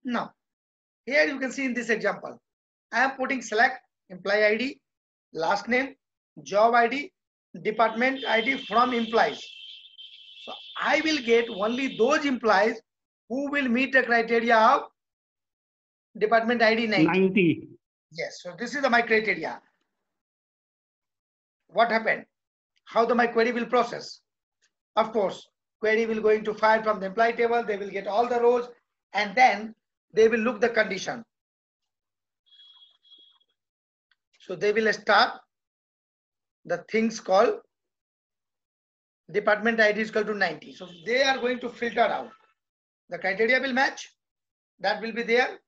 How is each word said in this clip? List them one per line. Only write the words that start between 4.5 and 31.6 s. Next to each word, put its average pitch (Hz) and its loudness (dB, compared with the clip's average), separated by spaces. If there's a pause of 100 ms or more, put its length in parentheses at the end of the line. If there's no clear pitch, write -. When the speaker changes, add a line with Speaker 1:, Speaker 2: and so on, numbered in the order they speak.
Speaker 1:
D, 262 -6 (520)
last 175 -2
name, 262 0 (480)
job 208 2
I 233 6
D, 269 -6 (500)
department 226 0
I 226 2
D 262 -2
from 247 0
employees. 220 0 (1040)
So - -16 (280)
I 302 0
will 311 0
get 233 2
only 226 -4
those 285 2
employees 226 2 (480)
who 269 -6
will 285 -2
meet 254 0
the 262 4
criteria 233 2
of 233 6 (1400)
department 226 0
I 220 4
D 226 -2
ninety. 180 4
Speaker 2:
Ninety. 185 2 (420)
Speaker 1:
Yes, 156 -10
so 175 -14
this 240 -10
is 285 -4
the, 262 2
my 233 2
criteria. 196 -2 (2000)
What 214 2
happened? 214 0 (640)
How 226 2
the, 240 0
my 233 2
query 233 2
will 233 -4
process? - -2 (760)
Of 220 0
course, 196 -2 (320)
query 220 2
will 220 -4
going 214 2
to 214 -4
file 220 2
from 208 -2
the 190 -8
employee 226 0
table. 233 0
They 208 -4
will 202 -10
get 190 -8
all 220 0
the 240 -2
rows 240 2 (460)
and 202 -4
then 220 2 (380)
they 220 6
will 226 2
look 208 -2
the 240 2
condition. 196 -4 (3250)